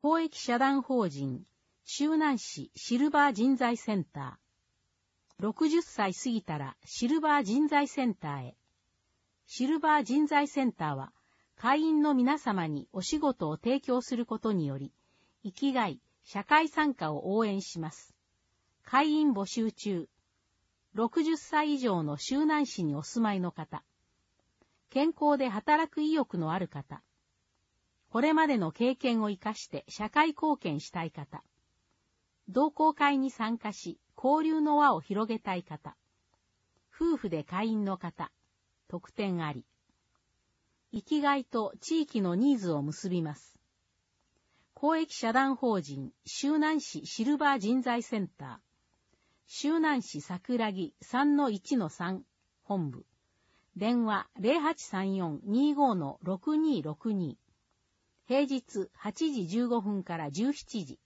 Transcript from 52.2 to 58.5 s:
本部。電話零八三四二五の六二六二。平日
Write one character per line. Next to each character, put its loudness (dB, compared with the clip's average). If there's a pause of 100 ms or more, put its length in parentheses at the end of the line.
本 -2
部。 -16 (720)
電 0
話 -2
零 2
八 -2
三 -2
四 -4
二 2
五 4
の -4
六 -2
二 2
六 -4
二。 -2 (880)
平 2
日 -4